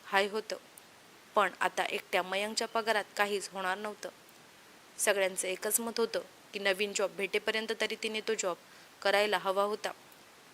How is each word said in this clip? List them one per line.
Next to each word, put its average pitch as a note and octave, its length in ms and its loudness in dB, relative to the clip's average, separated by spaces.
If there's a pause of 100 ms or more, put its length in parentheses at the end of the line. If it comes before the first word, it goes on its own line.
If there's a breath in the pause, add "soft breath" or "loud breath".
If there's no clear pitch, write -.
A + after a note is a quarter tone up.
हाय G3+ 220 4
होतं. G#3 280 -6 (800)
पण G3 160 6 (100)
आता F3+ 240 0
एकट्या G3 380 0
मयंकच्या G#3 460 -2
पगारात G#3+ 360 0 (120)
काहीच G3+ 360 -2
होणार F#3+ 260 -2
नव्हतं. G#3 300 -10 (880)
सगळ्यांचं F#3+ 500 2
एकच G#3 320 0
मत A#3 180 -4
होतं A3+ 240 0 (300)
की G#3 60 -10
नवीन G3+ 380 2
जॉब G3 200 0
भेटेपर्यंत G#3+ 640 -2
तरी A3 220 0
तिने A3 180 -4
तो A3 180 -2
जॉब F3 180 -2 (460 loud breath)
करायला G3+ 360 4
हवा F#3+ 240 2
होता, G#3 280 -2 (640)